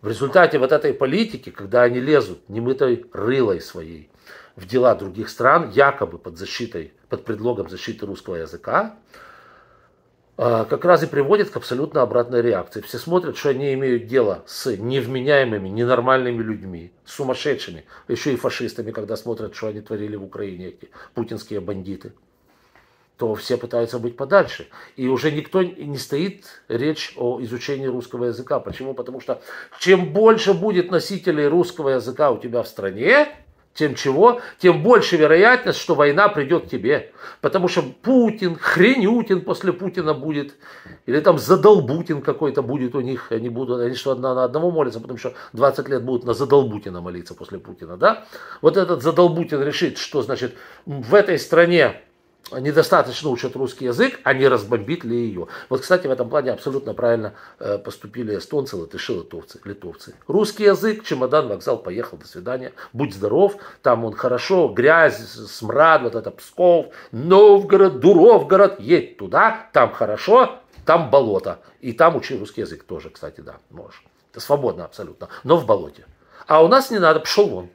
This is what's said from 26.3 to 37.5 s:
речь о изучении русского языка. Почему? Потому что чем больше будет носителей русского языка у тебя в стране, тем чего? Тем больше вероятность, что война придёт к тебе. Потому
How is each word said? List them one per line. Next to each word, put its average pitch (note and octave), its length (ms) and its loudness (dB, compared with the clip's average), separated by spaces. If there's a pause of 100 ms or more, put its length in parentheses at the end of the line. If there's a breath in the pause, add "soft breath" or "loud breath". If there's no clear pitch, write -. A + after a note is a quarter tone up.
речь C#3+ 480 -6
о A#2+ 260 -4
изучении C3 460 -8
русского B2 380 -8
языка. A#2+ 340 -6
Почему? C3 340 -12
Потому B2 280 -12
что - 200 -8 (380 loud breath)
чем F3+ 320 2
больше G#3 420 4
будет F3+ 380 -2
носителей E3 560 -2
русского D#3+ 440 0
языка B2+ 400 0
у G#2+ 60 -2
тебя A#2 240 -4
в A2+ 60 -8
стране, C3+ 640 0 (440)
тем D3 200 -2
чего? F#3+ 460 4 (180 loud breath)
Тем E3 260 4
больше G#3 340 4
вероятность, F#3 640 4
что E3+ 160 -2
война D3 340 4
придёт D3+ 360 0
к - 40 -20
тебе. B2 420 -2 (300 loud breath)
Потому F#3 260 0